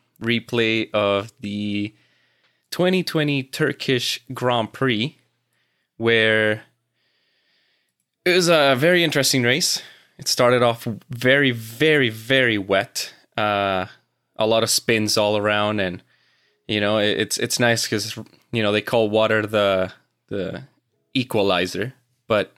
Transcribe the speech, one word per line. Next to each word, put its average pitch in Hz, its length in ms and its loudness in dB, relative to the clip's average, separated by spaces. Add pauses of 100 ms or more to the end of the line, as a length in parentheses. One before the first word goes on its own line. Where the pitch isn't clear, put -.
(200)
replay 113 720 -2
of 101 480 -2
the 104 540 -6 (760)
twenty 180 340 0
twenty 147 400 -2
Turkish - 760 -4 (140)
Grand 120 380 -2
Prix, 127 440 -2 (800)
where 110 680 2 (1600)
it 180 100 0
was 175 140 2
a 147 280 4
very 170 280 4
interesting 139 400 0
race. 131 360 0 (380)
It - 100 -10
started 123 340 4
off 117 240 0 (240)
very, 127 420 2
very, 131 560 0
very 113 500 0
wet. 98 540 -2 (240)
Uh, 101 500 0 (500)
a 110 100 0
lot 113 180 2
of 113 60 -2
spins 107 460 0
all 104 200 2
around, 104 440 0
and, 92 220 -6 (680)
you 107 120 -2
know, 104 180 0
it, 104 200 0
it's, 104 200 -4
it's - 220 -4
nice 117 260 2
'cause, 107 300 -6 (360)
you 117 100 -2
know, 104 100 0
they 104 80 0
call 110 300 0
water 110 360 2
the, 98 460 0 (360)
the 95 340 -8 (520)
equalizer. 98 800 -2 (340)
But, 104 280 0